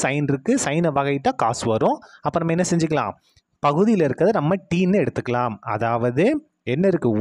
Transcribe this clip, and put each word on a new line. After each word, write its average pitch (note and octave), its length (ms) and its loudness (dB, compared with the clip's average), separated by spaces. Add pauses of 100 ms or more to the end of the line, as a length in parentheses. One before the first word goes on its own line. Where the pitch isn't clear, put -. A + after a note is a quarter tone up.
sin C#3+ 280 0
இருக்கு. C#3 200 -2 (140)
சைனை D#3 320 0
வகையிட்டா C#3 340 0 (100)
cos A2+ 160 0 (140)
வரும். E3 260 0 (280)
அப்ப D3+ 160 -2
நம்ம E3 140 0
என்ன F3 140 0
செஞ்சுக்கலாம்? D#3 460 -2 (500)
பகுதியில F3+ 420 4
இருக்கிறத D#3+ 320 2
நம்ம D#3+ 160 0 (140)
t-ன்னு F#3 320 2
எடுத்துக்கலாம். B2 540 -2 (180)
அதாவது A#2+ 500 0 (480)
என்ன F3+ 200 0
இருக்கு? - 180 0 (100)